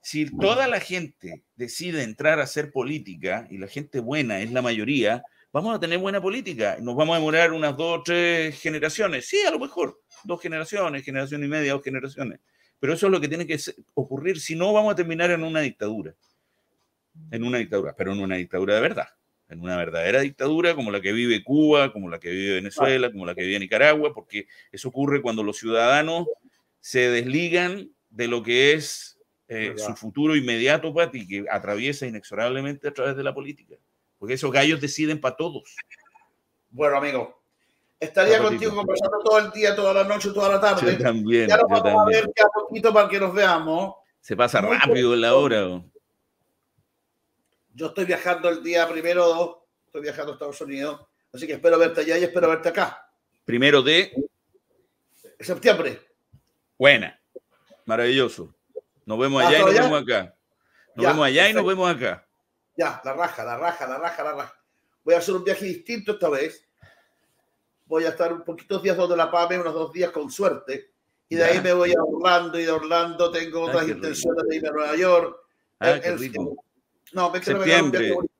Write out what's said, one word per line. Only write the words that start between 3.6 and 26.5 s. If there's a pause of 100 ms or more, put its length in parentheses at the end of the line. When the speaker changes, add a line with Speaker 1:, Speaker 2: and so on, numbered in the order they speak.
Speaker 1:
gente
buena
es
la
mayoría, (280)
vamos
a
tener
buena
política.
Nos
vamos
a
demorar
unas
dos
o
tres
generaciones.
Sí,
a
lo
mejor (220)
dos
generaciones,
generación
y
media,
dos
generaciones. (400)
Pero
eso
es
lo
que
tiene
que
se-, (180)
ocurrir.
Si
no,
vamos
a
terminar
en
una
dictadura. (1120)
En
una
dictadura,
pero
en
una
dictadura
de
verdad. (400)
En
una
verdadera
dictadura
como
la
que
vive
Cuba,
como
la
que
vive
Venezuela,
como
la
que
vive
Nicaragua,
porque (240)
eso
ocurre
cuando
los
ciudadanos (520)